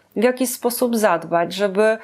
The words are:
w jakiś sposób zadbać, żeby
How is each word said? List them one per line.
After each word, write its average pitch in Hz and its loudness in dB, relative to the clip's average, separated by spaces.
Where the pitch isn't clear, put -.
w 208 0
jakiś 254 0
sposób 240 -2
zadbać, 170 0
żeby 208 0